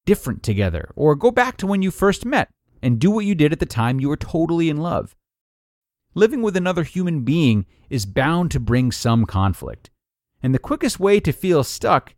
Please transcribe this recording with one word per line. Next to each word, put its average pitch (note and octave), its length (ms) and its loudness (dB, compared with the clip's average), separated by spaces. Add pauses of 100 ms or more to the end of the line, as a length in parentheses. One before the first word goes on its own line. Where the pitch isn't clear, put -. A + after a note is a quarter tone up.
different F#3 360 0
together, F#2+ 540 -2
or D3+ 180 4
go G#3+ 160 2
back B3 280 0
to F#3+ 80 -4
when G3 160 0
you F#3+ 80 0
first F#3+ 340 0
met A#3+ 240 0 (320)
and A#2+ 180 0
do E3 120 4
what G#3+ 160 0
you G3+ 80 2
did D3+ 180 4
at D#3+ 80 -4
the E3 60 -2
time B2+ 340 -2
you C#3 80 -2
were D3+ 80 0
totally E3 540 -2
in D3 80 -4
love. - 360 -4 (1000)
Living A#3 260 2
with G#3 160 -2
another F3+ 260 -2
human E3+ 380 -4
being B2 460 2 (240)
is A2 160 -4
bound C#3+ 460 -2
to C3+ 60 -2
bring B2 320 0
some A#2 360 0
conflict, F#2 640 -4 (520)
and C3 120 0
the C3+ 40 2
quickest - 400 -2
way G3+ 220 4
to D#3+ 120 0
feel E3+ 300 2
stuck - 560 -2